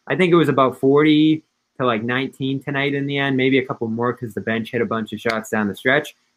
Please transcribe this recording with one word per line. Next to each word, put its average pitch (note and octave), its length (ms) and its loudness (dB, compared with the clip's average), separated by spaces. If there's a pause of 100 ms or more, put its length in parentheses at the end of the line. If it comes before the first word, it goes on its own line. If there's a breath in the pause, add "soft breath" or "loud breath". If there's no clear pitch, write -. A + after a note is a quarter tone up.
I - 80 -4
think F3 180 2
it F3 40 6
was D3+ 140 4
about C3 280 2
forty D3+ 640 4 (360)
to, B2+ 80 -2
like, A2+ 180 0
nineteen C3+ 580 -4
tonight C#3 320 -4
in C#3 120 -4
the C#3+ 120 -4
end, C#3 180 0
maybe C3 220 4
a A#2+ 80 2
couple A#2 220 -6
more A#2 240 -2
'cause A#2+ 220 -10
the G#2 80 -6
bench A2 300 -4
hit A#2 100 -2
a A2 40 0
bunch A2 280 -6
of G#2+ 60 -10
shots A2 280 -6
down G#2+ 200 -2
the F#2+ 60 -4
stretch, C#3 400 -2 (220)